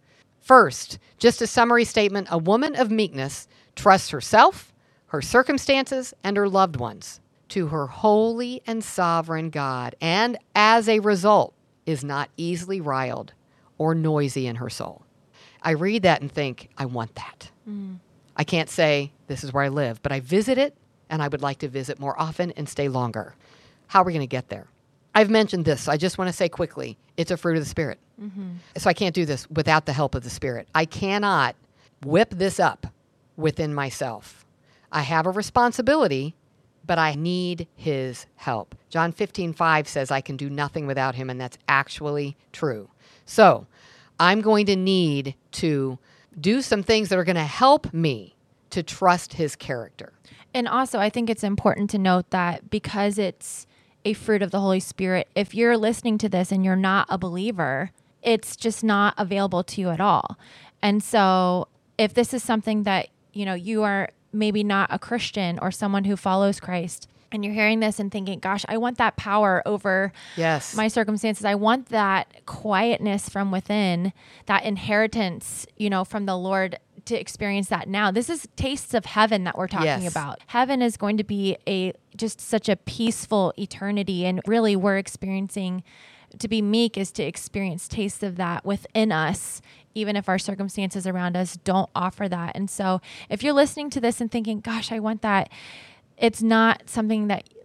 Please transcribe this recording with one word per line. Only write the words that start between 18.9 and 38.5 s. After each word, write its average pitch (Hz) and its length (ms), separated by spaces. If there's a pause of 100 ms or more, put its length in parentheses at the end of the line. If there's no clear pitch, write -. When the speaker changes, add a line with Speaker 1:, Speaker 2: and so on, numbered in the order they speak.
Speaker 1:
"This 139 160
is 139 80
where 139 120
I 139 60
live," 135 340
but 139 80
I 135 80
visit 208 400
it, - 180 (320)
and 156 140
I 143 40
would 139 140
like 139 180
to 151 80
visit 135 320
more 139 200
often 160 320
and 147 180
stay 143 180
longer. 123 480 (560)
How 190 120
are - 20
we 180 80
gonna 147 120
get 127 220
there? 101 200 (460)
I've 214 160
mentioned 208 360
this, 147 160
so 151 100
I 156 60
just 175 200
wanna 185 140
say 170 160
quickly, 139 500 (200)
it's 165 120
a 180 60
fruit 165 220
of 156 40
the 143 80
Spirit. 143 300 (240)
Speaker 2:
Mm-hmm. 190 280 (260)
Speaker 1:
So 180 120
I 170 40
can't 185 200
do 175 120
this 143 240
without 156 360
the 156 60
help 139 240
of 123 80
the 123 60
Spirit. 123 440
I 160 120
cannot 190 720 (480)
whip 175 240
this 185 280
up 165 300 (480)
within 151 380
myself. 131 720 (480)
I 151 80
have 160 240
a 185 40
responsibility, 220 1040 (520)
but 170 120
I 156 160
need 175 600
his 131 520 (100)
help. 113 380 (140)